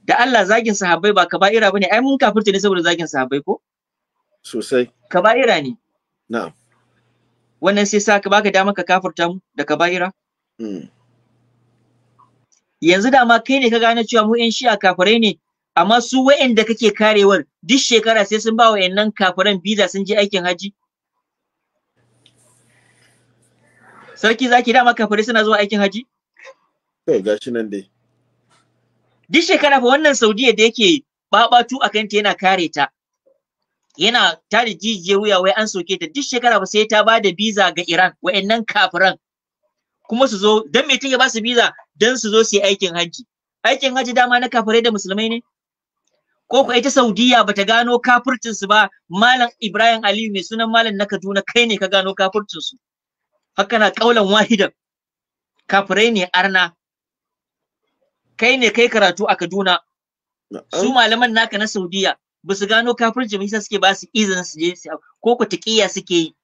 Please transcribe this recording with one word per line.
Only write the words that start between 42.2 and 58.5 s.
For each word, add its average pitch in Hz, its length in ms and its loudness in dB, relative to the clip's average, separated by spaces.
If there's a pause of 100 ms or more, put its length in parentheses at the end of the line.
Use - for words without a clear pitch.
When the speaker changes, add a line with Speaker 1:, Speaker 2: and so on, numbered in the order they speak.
Speaker 1:
zo 220 140 2
su 202 140 -2
yi 196 40 2
aikin 196 320 -2
haji. 175 300 -6 (400)
Aikin 262 320 -2
haji 247 180 -4
dama 247 260 2
na 240 100 -4
kafirai 220 340 0
da 233 80 0
musulmai 208 380 -4
ne? 233 120 -6 (1040)
Ko 262 180 4
kuwa 247 120 0
ita 262 140 0
Saudiya 233 560 2
bata 196 180 -2
gano 240 340 2
kafircin 240 540 0
su 196 140 -10
ba, 208 220 2 (200)
Malam 240 400 2 (140)
Ibrahim 220 400 0
Aliyu 208 300 -2
mai 185 100 -6
sunan 226 260 -6
Malam 226 280 0
na 202 80 -2
Kaduna, 196 360 -6
kai 240 240 0
ne 214 120 -4
ka 190 100 -4
gano 196 260 -2
kafircin 196 480 -4
su. - 140 -14 (800)
Haka 202 240 -2
na 202 120 2
kaulan 226 360 2
wahidan. 202 440 0 (960)
Kafirai 196 440 2
ne 185 220 -2
arna. 185 400 0 (1600)
Kai 254 220 0